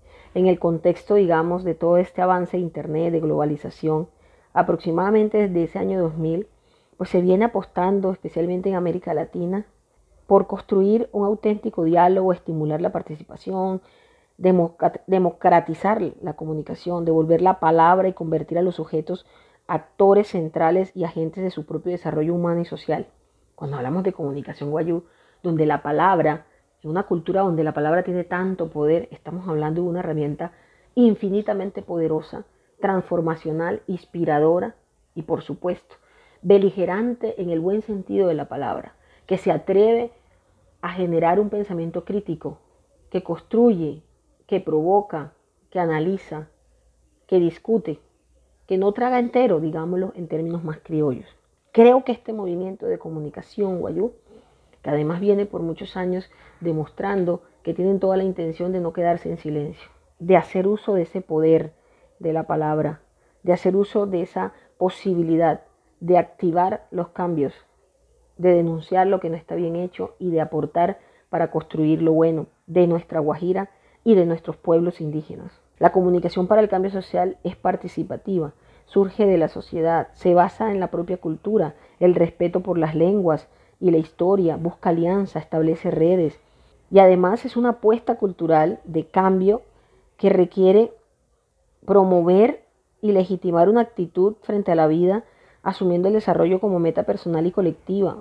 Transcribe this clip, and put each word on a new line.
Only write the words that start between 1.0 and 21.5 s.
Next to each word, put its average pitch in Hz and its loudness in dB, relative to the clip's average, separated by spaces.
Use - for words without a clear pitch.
digamos, 175 2
de 170 -2
todo 170 2
este 180 -2
avance 180 0
de 180 -2
Internet, 165 -4
de 160 0
globalización, 156 -2
aproximadamente 196 0
desde 170 0
ese 160 -6
año 190 -2
dos 160 -2
mil, 165 -4
pues 185 -8
se 180 2
viene 185 4
apostando, 190 -2
especialmente 180 -4
en 190 0
América 180 -4
Latina, 175 -4
por 196 6
construir 202 0
un 202 -2
auténtico 208 -2
diálogo, 185 4
estimular 156 -4
la 175 -4
participación, 185 -8
democa-, 170 2
democratizar 180 2
la - -8
comunicación, 165 -8
devolver 160 4
la 185 4
palabra 165 4
y 180 -2
convertir 160 -4
a 175 2
los 180 -2
sujetos 160 -6
actores 196 2
centrales 165 0
y 180 -6
agentes 165 -6
de 185 -4